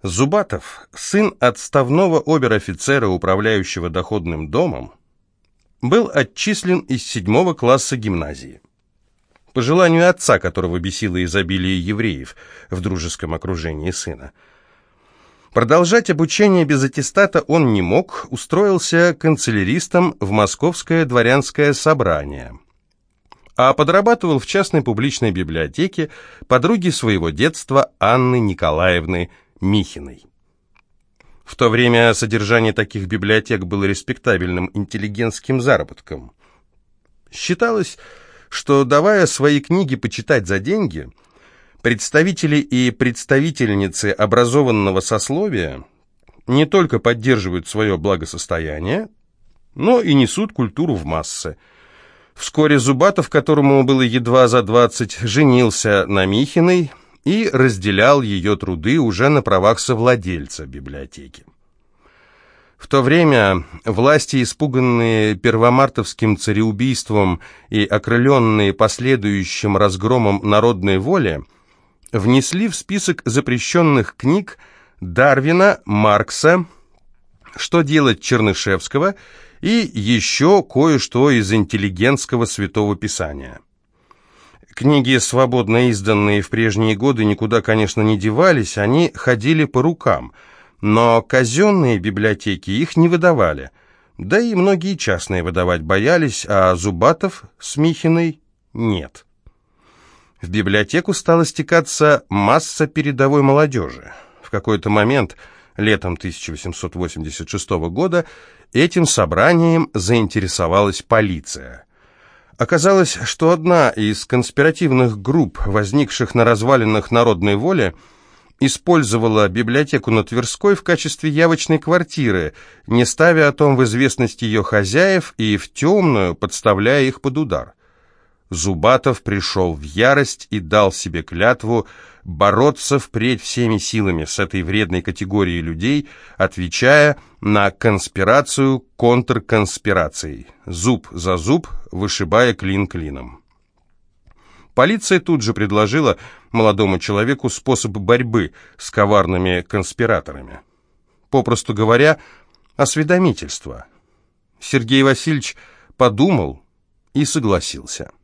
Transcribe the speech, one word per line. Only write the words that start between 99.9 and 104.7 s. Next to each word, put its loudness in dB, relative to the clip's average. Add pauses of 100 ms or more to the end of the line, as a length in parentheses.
В -12
библиотеку 0
стала 2
стекаться 0
масса 0
передовой 0
молодёжи. 0 (300)
В -20
какой-то -2